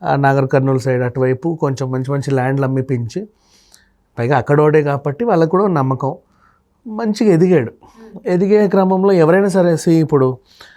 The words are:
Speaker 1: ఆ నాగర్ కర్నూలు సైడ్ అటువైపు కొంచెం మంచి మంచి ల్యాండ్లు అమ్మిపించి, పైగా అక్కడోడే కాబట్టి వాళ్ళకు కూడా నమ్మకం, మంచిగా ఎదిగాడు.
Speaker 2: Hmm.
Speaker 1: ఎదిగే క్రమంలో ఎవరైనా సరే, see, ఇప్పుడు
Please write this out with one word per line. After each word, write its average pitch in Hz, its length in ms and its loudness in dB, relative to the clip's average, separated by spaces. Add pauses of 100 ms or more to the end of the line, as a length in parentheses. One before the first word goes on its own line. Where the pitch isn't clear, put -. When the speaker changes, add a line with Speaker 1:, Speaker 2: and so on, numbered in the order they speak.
Speaker 1:
ఆ 147 120 -2
నాగర్ 139 320 2
కర్నూలు 135 320 0
సైడ్ 127 240 -2
అటువైపు 131 580 -2
కొంచెం 135 300 -4
మంచి 131 200 -6
మంచి 139 200 -4
ల్యాండ్లు 135 340 -2
అమ్మిపించి, 131 640 -4 (920)
పైగా 127 180 0
అక్కడోడే 147 460 2
కాబట్టి 143 420 -4
వాళ్ళకు 165 240 2
కూడా 185 180 0
నమ్మకం, 135 480 -2 (720)
మంచిగా 214 460 0
ఎదిగాడు. 160 380 2
Speaker 2:
Hmm. - 560 -20
Speaker 1:
ఎదిగే 196 400 2
క్రమంలో 190 440 2
ఎవరైనా 185 360 4
సరే, 175 260 2
see, 160 180 0
ఇప్పుడు 139 460 2 (400)